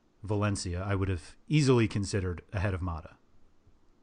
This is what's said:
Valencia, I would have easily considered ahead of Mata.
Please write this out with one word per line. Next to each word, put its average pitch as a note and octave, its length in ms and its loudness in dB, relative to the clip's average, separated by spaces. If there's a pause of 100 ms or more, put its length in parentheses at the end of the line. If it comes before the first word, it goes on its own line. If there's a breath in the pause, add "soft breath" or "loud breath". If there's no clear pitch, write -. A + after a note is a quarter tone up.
(220)
Valencia, G2+ 640 -2
I G2+ 80 0
would F#2 140 0
have - 260 -4 (140)
easily C3 400 4
considered F#2+ 540 -4 (100)
ahead F#2+ 220 0
of F2 80 -6
Mata. E2 280 -6 (920)